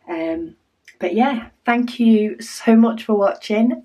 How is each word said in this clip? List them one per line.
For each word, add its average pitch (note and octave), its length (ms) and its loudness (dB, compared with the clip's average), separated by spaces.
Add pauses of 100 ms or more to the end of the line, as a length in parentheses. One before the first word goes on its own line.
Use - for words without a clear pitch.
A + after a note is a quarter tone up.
Um, E3 500 -8 (420)
but F3 160 -4
yeah, B3 320 0 (180)
thank A#3+ 340 -2
you A3 420 2
so - 340 0
much A3+ 300 2
for G#3+ 100 0
watching G#3+ 680 0